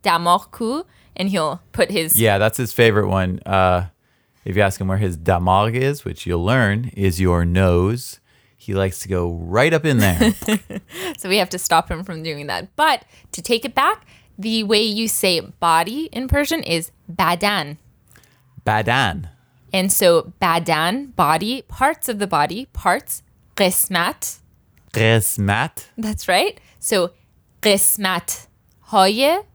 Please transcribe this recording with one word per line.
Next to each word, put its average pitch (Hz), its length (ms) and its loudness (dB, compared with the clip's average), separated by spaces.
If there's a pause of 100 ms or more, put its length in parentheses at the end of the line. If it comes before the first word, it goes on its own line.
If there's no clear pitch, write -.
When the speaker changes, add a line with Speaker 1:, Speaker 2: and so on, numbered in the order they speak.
Speaker 1:
Damorku, 196 800 0 (300)
and 190 140 -2
he'll 156 300 -2 (120)
put 208 180 0
his 165 300 0
Speaker 2:
Yeah, 104 180 4
that's 107 220 2
his 113 120 -4
favorite 104 360 4
one. 92 400 0
Uh, 92 400 2 (580)
if 95 100 -6
you 104 60 4
ask 95 180 0
him 95 80 -2
where 95 120 0
his 90 180 -2
damag 92 560 2
is, 135 320 -2
which - 220 -10
you'll 85 180 -2
learn 117 480 0
is 92 260 0
your 87 260 2
nose, 92 760 2 (380)
he - 160 -10
likes 95 280 -2
to 98 80 -12
go 87 240 -2
right 98 400 0
up 156 120 0
in 135 120 2
there. 104 420 4
Speaker 1:
<laughs> - 40 -14 (760)
So 190 120 -10
we 196 80 2
have 185 140 0
to - 80 -8
stop 165 320 0
him 170 120 -8
from 160 200 -10
doing 147 240 -8
that. 92 280 -8
But 302 300 0 (280)
to - 80 -14
take 233 240 -2
it 247 100 -8
back, 330 300 0 (320)
the 220 260 -2
way 208 180 2
you 226 260 -2
say 185 340 0
body 175 720 0
in 254 160 -8
Persian 294 360 -2
is 165 280 -4 (200)
badan. 175 680 -2 (880)
Speaker 2:
Badan. 107 640 0 (420)
Speaker 1:
And 190 200 -2
so 170 500 4
badan, 170 720 -2
body, 175 480 0
parts - 460 -2
of 214 100 -6
the 202 80 -2
body, 165 460 -2
parts, - 500 -2 (320)
qismat. - 840 -2 (540)
Speaker 2:
Qismat. 110 920 0 (100)
Speaker 1:
That's 214 300 -6
right. 196 320 0 (200)
So 180 320 -2 (500)
qismat 196 840 -2 (440)
haye. 220 480 4 (160)